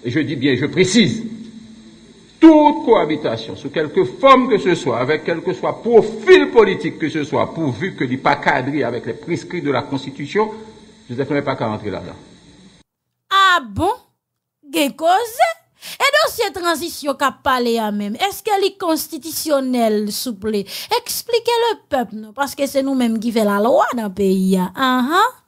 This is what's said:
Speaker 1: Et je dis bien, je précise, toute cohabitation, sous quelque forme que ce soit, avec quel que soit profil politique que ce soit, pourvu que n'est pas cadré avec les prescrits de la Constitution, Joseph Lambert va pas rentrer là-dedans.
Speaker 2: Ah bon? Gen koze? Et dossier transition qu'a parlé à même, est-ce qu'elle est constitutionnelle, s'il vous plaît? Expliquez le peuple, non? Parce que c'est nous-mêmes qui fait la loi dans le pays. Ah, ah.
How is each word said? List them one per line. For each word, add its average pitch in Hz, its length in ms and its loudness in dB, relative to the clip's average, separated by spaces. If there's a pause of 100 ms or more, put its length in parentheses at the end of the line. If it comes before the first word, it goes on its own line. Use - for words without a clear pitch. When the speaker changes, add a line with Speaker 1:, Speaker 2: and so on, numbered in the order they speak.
Speaker 1:
Et 123 60 -4
je 151 100 -2
dis 151 160 -4
bien, 135 200 0
je 131 100 -2
précise, 180 580 2 (1160)
toute 311 440 8
cohabitation, 156 720 0
sous 139 140 -12
quelque 160 340 0
forme 254 440 6
que 208 100 2
ce 175 160 2
soit, 120 240 -2
avec 147 260 -2
quel 170 180 -4
que 175 100 -4
soit - 300 -4
profil 285 680 6
politique 190 480 2
que 160 100 -4
ce 147 160 -4
soit, 127 300 -2
pourvu 151 420 -4
que 151 80 -2
n'est 123 120 -2
pas 233 200 0
cadré 139 480 -2
avec 120 220 -6
les 113 80 -6
prescrits - 480 -8
de 143 80 -2
la 123 120 0
Constitution, 143 680 -6 (580)
Joseph 127 200 -6
Lambert 143 160 -2
va 135 120 -4
pas 123 100 -4
rentrer 104 240 -6
là-dedans. 87 260 -10 (1120)
Speaker 2:
Ah 381 340 4
bon? 233 260 -2 (800)
Gen 285 200 0
koze? 453 600 0 (460)
Et 571 280 2
dossier 453 260 -4
transition 330 640 -4
qu'a 269 160 0
parlé 240 480 -2
à 214 140 -2
même, 208 240 -4
est-ce 392 260 -4
qu'elle 403 220 0
est 381 140 -2
constitutionnelle, 269 1300 -2
s'il 240 220 -8
vous 190 60 -12
plaît? 208 280 -4 (340)
Expliquez 466 500 -4 (220)
le - 60 -6 (100)
peuple, 247 280 -4
non? 214 160 -16
Parce 269 220 -6
que 285 120 -2
c'est 269 160 -2
nous-mêmes 247 380 0
qui 233 100 -2
fait 220 140 2
la 202 160 2
loi 226 260 4 (100)
dans 226 80 -4
le 202 80 -6
pays. 190 460 2
Ah, 180 140 -2 (400)
ah. 403 160 4 (200)